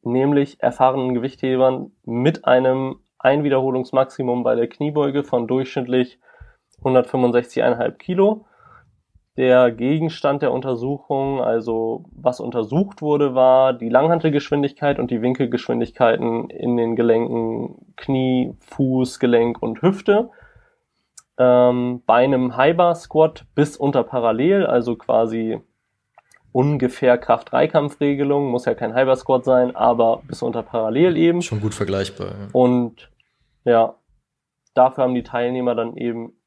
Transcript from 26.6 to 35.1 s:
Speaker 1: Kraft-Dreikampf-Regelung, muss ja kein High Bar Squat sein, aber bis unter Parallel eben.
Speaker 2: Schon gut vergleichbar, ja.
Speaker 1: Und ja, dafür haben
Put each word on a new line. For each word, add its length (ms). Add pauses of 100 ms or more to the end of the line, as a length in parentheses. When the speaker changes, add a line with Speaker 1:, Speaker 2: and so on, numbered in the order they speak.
Speaker 1:
Kraft-Dreikampf-Regelung, 1300
muss 140
ja 100
kein 200
High 120
Bar 80
Squat 300
sein, 320
aber 500
bis 160
unter 220
Parallel 520
eben. 260
Speaker 2:
Schon 180
gut 140
vergleichbar, 540
ja. 240
Speaker 1:
Und 560 (560)
ja, 300 (800)
dafür 300
haben 100